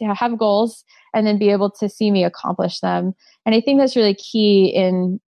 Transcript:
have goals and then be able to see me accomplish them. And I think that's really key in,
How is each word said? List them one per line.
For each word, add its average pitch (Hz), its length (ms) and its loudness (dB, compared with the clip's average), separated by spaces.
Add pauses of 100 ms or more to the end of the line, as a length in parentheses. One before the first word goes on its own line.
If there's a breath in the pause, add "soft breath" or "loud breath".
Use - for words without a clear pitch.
have 226 380 -4
goals 220 460 0 (300 soft breath)
and 214 120 0
then 208 120 2
be 202 120 2
able 202 200 0
to 208 180 -6
see 208 220 -2
me 190 140 2
accomplish 180 560 -6
them. 180 320 -4 (320 soft breath)
And 220 100 0
I 226 60 2
think 277 180 0
that's 262 180 0
really 208 180 2
key 202 600 2
in, 185 460 -2 (140)